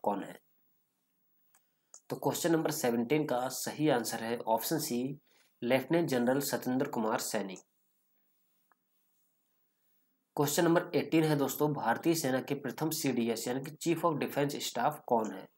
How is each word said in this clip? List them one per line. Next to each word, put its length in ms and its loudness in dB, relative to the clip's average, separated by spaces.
कौन 200 0
है? 160 -14
तो 80 -6
क्वेश्चन 340 0
नंबर 220 2
सेवनटीन 520 2
का 240 0
सही 400 0
आंसर 340 0
है 160 -2
ऑप्शन 400 0
सी, 400 -2
लेफ्टिनेंट 480 2
जनरल 320 2
सत्येंद्र 480 -2
कुमार 320 -2
सैनी। 360 -4
क्वेश्चन 300 2
नंबर 300 4
एटीन 280 4
है 140 4
दोस्तों, 360 0
भारतीय 420 0
सेना 260 0
के 140 -4
प्रथम 360 -4
सीडीएस 560 -2
यानी 140 -2
कि 120 -10
चीफ 320 0
ऑफ 120 2
डिफेंस 440 0
स्टाफ 460 -2
कौन 240 2
है? 160 -12